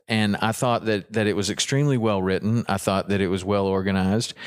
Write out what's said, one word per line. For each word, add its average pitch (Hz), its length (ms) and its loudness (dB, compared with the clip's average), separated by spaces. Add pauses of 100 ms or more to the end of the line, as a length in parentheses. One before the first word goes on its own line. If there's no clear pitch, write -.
And 107 300 2
I 110 140 0
thought 117 340 0
that, 107 280 -2
that 107 120 0
it 101 100 2
was 95 140 -2
extremely 139 480 0
well 107 240 2
written. 95 460 0
I 95 100 0
thought 95 320 0
that 98 120 2
it 98 80 2
was 92 140 -2
well 101 220 0
organized. 95 680 0 (140)